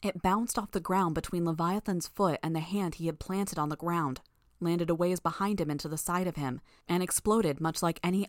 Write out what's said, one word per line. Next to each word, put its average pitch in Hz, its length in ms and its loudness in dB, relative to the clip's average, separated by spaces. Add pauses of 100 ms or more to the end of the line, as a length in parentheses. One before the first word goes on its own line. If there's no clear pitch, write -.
It 196 220 -4
bounced 214 340 2
off 202 140 -4
the 196 80 0
ground 185 340 2
between 170 320 -2
Leviathan's 170 600 0
foot 180 340 0
and 165 140 -2
the 160 40 0
hand 175 360 -2
he 165 100 -6
had 160 140 -4
planted 196 400 -4
on 151 100 0
the 151 60 -6
ground, 165 460 -2 (380)
landed 170 300 2
a 170 60 4
ways 175 240 2
behind 196 420 0
him 151 80 0
and 147 100 -2
to - 80 -8
the 151 100 -6
side 180 280 0
of 165 120 -4
him, 135 220 -2 (280)
and 180 160 2
exploded 185 580 2
much 160 220 -2
like 170 180 0
any 190 280 2